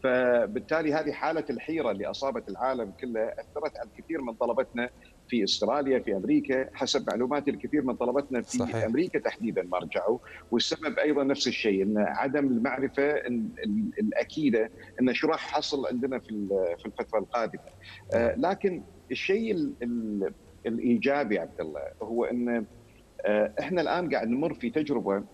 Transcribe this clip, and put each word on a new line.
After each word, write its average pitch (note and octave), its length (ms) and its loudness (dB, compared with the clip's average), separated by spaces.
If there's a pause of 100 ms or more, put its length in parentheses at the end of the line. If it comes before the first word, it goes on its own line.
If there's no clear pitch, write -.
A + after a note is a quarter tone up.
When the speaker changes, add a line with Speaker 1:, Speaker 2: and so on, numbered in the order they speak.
Speaker 1:
فبالتالي B2 920 4
هذه D3+ 180 0
حالة D#3 380 -2
الحيرة C3+ 400 -2
اللي G2+ 160 -2
أصابت A#2 420 -4
العالم A2+ 520 -2
كله A#2 200 -4
أثرت B2 560 -4
على A#2 200 -10
الكثير D3+ 260 -6
من A#2+ 120 -6
طلبتنا A#2+ 560 0 (380)
في A2+ 160 2
أستراليا، C3 540 2
في G#2 180 0
أمريكا. C3 580 2
حسب B2+ 360 0
معلوماتي C3 400 0
الكثير C3+ 320 -2
من B2 120 0
طلبتنا B2 480 0
في - 160 -4
Speaker 2:
صحيح. A#2 260 0
Speaker 1:
أمريكا C#3+ 340 0
تحديدا G#2+ 440 -2
ما F2+ 160 -2
رجعوا، F#2 400 0 (320)
والسبب C#3 480 0
أيضا C#3+ 260 4
نفس C3+ 240 2
الشيء، G2+ 340 2
أن G#2+ 160 2
عدم B2+ 480 2
المعرفة C3 640 2
إن B2 380 -2 (180)
ال-، G#2 320 0
الأكيدة A2+ 720 2 (300)
أن B2+ 140 4
شو D#3 140 2
راح D#3 180 0
يحصل D3 400 -2
عندنا B2 320 -2
في - 120 -12
ال-، F#2+ 480 0
في - 80 -12
الفترة A2 320 -4
القادمة. G#2 440 -4 (520)
آه، A#2 220 2
Speaker 2:
نعم. D#3 160 2
Speaker 1:
لكن F#3 300 -2 (280)
الشيء G#3 440 0
ال-، D3+ 180 -2 (100)
ال-، A2 500 -2 (340)
الإيجابي A#2 720 2
عبد E2 220 -6
الله D2+ 220 -6 (200)
هو A#2 220 0
أن، A#2+ 400 0 (600)
آه، - 340 2
إحنا F3+ 200 0
الآن D#3+ 340 0
قاعد A2+ 140 -2
نمر C#3+ 260 0
في A#2+ 160 -4
تجربة A#2 520 0 (120)